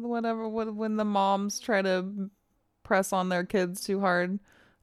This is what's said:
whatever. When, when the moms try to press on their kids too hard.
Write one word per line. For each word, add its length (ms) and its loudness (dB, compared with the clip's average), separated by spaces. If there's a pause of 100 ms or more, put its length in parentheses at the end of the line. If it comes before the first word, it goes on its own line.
whatever. 400 -2
When, 280 -4
when 200 -2
the 80 2
moms 560 2
try 220 2
to 480 -2 (540)
press 280 2
on 160 0
their 160 0
kids 380 -2
too 180 -2
hard. 380 2 (440)